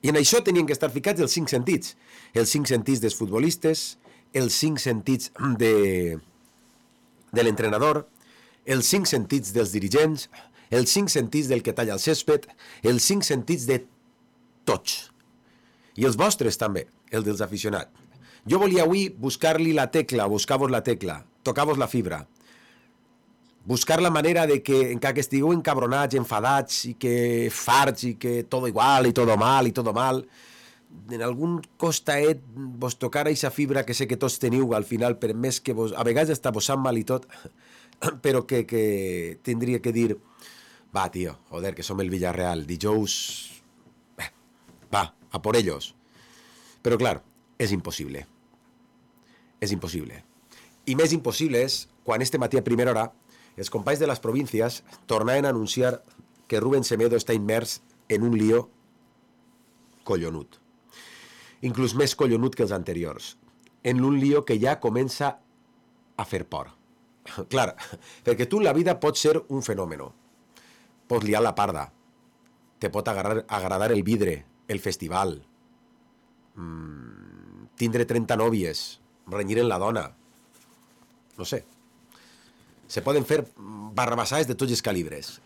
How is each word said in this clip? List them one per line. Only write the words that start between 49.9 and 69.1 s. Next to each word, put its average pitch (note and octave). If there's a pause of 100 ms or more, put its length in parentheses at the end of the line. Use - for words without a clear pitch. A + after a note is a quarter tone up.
I C3
més D3+
impossible C3
és - (240)
quan A#2
este C3
matí B2
a A#2
primera A#2+
hora A2+ (500)
els G2
companys C#3
de D#3
les B2+
províncies A#2 (320)
tornaven A#2+
a C#3
anunciar B2 (480)
que G#2+
Rubén C3
Semedo A#2
està A2+
immers A2 (260)
en G#2+
un A#2
lío A2 (1400)
collonut. E2 (1120)
Inclús B2
més C#3
collonut B2
que A#2+
els G2+
anteriors. E2+ (480)
En B2
un C#3+
lío C#3+
que A2+
ja C3+
comença B2+ (800)
a G#2
fer F2
por. D2 (400)
<laughs> -
Clar, B2 (500)
perquè A#2+
tu G#3
en E3+
la C#3
vida E3+
pots D3+